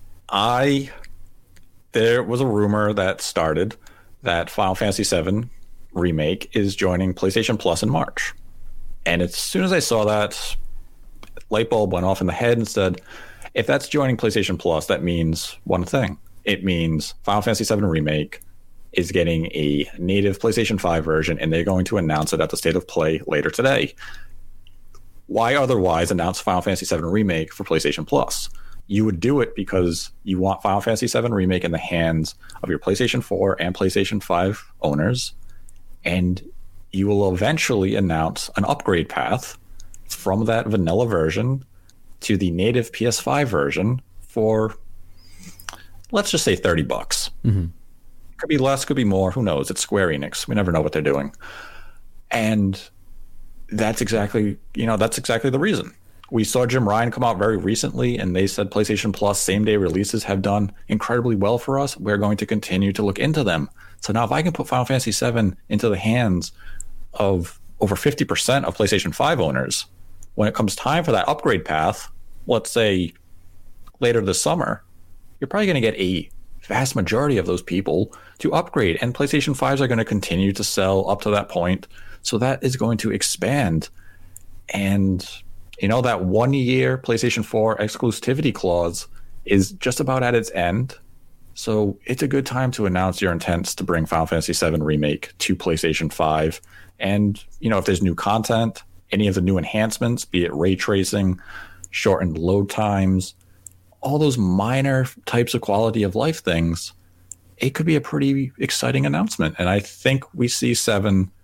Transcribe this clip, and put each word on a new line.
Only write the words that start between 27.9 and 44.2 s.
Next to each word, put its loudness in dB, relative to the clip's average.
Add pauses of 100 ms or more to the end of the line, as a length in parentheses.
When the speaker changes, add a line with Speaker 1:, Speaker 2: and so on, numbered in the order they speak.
Speaker 1:
Plus? 0 (380)
You 2
would 0
do 2
it -2
because 0 (140)
you -2
want 0
Final 2
Fantasy 0
seven 0
Remake 2
in 0
the 0
hands 0 (280)
of -4
your 0
PlayStation 0
four 0
and -2
PlayStation 0
five 0 (180)
owners, 0 (720)
and 0 (480)
you 0
will 4
eventually 0
announce 0
an 0
upgrade 0
path -4 (520)
from -2
that 2
vanilla 2
version 0 (580)
to 0
the 2
native 0
P -2
S 0
five 0
version 0 (200)